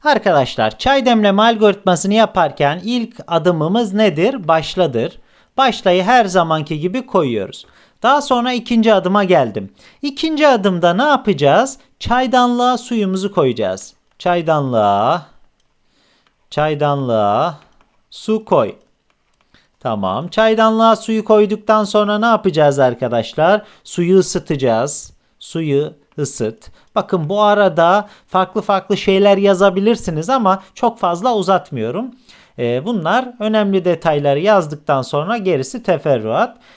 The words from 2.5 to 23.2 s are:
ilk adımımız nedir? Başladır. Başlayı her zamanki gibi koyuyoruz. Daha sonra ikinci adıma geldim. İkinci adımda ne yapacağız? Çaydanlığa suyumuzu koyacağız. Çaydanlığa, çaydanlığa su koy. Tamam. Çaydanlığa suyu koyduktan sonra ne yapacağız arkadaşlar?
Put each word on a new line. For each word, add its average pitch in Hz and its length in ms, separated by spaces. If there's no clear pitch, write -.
ilk 226 320
adımımız 175 680
nedir? 202 540
Başladır. 160 720
Başlayı 214 460
her 233 220
zamanki 160 540
gibi 185 260
koyuyoruz. 120 600
Daha 277 180
sonra 254 320
ikinci 233 400
adıma 190 300
geldim. 117 500
İkinci 294 460
adımda 185 460
ne 208 100
yapacağız? 220 720
Çaydanlığa 247 760
suyumuzu 196 540
koyacağız. 110 600
Çaydanlığa, 147 1040
çaydanlığa 143 1040
su 220 340
koy. 123 300
Tamam. 107 480
Çaydanlığa 220 680
suyu 220 300
koyduktan 214 580
sonra 208 360
ne 220 60
yapacağız 160 540
arkadaşlar? 127 840